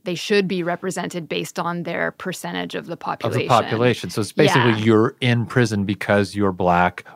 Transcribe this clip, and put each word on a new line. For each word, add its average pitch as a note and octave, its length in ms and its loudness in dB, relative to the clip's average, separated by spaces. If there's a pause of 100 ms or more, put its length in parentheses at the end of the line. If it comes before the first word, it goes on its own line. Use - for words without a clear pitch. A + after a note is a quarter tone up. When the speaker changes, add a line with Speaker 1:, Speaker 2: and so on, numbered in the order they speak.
Speaker 1:
they F3+ 100 -4
should G3+ 340 0
be F#3 140 -2
represented F3 640 -6
based F3 300 -6
on F3 240 -4
their E3 300 -4
percentage F3 640 -8
of D#3+ 120 -8
the E3 60 -10
Speaker 2:
Of E3+ 60 -10
the - 60 -16
Speaker 1:
population. - 440 -4
Speaker 2:
population. A#2 640 2
So A#2 100 -4
it's G#2 120 -4
basically B2 400 4
Speaker 1:
Yeah. A2 60 0
Speaker 2:
you're A2 420 4
in A#2+ 260 2
prison A2 380 2
because G2+ 500 0
you're G2+ 180 2
Black F2+ 520 2 (120)